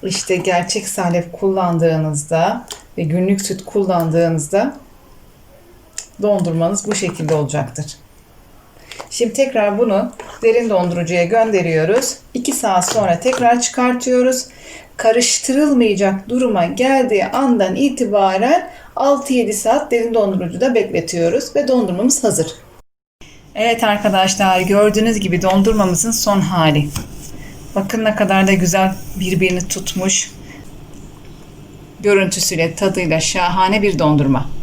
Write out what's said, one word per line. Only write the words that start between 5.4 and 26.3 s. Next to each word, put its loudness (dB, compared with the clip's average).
dondurmanız 0
bu -2
şekilde -2
olacaktır. -4
Şimdi -2
tekrar 0
bunu 0
derin 2
dondurucuya 0
gönderiyoruz. 2
İki -4
saat 0
sonra 0
tekrar 2
çıkartıyoruz. 0
Karıştırılmayacak 2
duruma 0
geldiği 2
andan 0
itibaren 2
altı 2
yedi 0
saat 0
derin 0
dondurucuda 0
bekletiyoruz -2
ve 0
dondurmamız 0
hazır. 0
Evet 0
arkadaşlar, 2
gördüğünüz 2
gibi 0
dondurmamızın 2
son 0